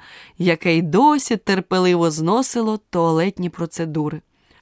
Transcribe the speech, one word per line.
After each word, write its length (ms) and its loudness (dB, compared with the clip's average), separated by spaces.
яке 400 0
й 40 0
досі 560 2
терпеливо 760 0
зносило 680 -2
туалетні 600 0
процедури. 720 -6